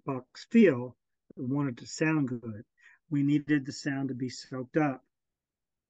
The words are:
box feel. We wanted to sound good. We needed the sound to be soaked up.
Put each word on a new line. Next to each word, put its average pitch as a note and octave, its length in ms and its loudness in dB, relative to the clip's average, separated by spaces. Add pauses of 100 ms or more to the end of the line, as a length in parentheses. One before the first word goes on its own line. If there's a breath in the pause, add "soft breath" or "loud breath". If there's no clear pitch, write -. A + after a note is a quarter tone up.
box - 460 -10
feel. C3+ 460 6 (400)
We D3+ 100 -8
wanted C#3 320 -2
to A#2+ 80 -16
sound D#3 420 0
good. A#2 360 -8 (460 soft breath)
We C#3+ 120 0
needed D3 440 2
the C#3+ 60 -6
sound C#3 360 -4
to B2+ 60 -6
be B2 140 -4
soaked B2+ 480 -8
up. D3 260 0 (880)